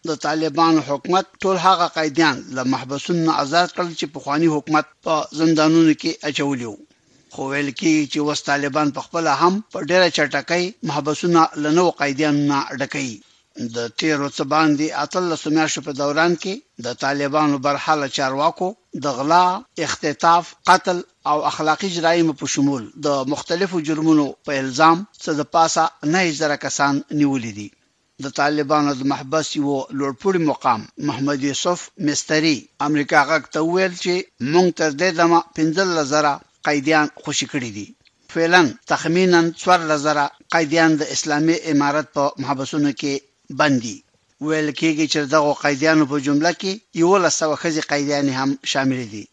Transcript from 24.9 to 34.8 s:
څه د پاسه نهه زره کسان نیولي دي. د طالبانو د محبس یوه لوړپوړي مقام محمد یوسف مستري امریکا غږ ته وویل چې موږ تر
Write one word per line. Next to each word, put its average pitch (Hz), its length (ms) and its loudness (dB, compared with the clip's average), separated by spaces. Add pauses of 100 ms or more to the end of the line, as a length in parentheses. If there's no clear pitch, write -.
څه 175 160 -4
د - 20 -2 (120)
پاسه 165 300 4 (200)
نهه 170 360 0
زره 147 160 0
کسان 143 460 -2 (100)
نیولي 135 480 0
دي. 101 100 -12 (500)
د 135 100 -10 (100)
طالبانو 147 540 0
د 127 80 -6 (100)
محبس 139 440 -4
یوه 143 220 -2 (200)
لوړپوړي 165 520 -2
مقام 120 320 0 (260)
محمد 139 360 -2
یوسف 165 360 -2 (280)
مستري 156 500 0 (300)
امریکا 147 320 2 (100)
غږ 156 140 0 (100)
ته 156 80 -2
وویل 180 320 0 (100)
چې 180 120 0 (380)
موږ 180 140 6 (120)
تر 156 120 2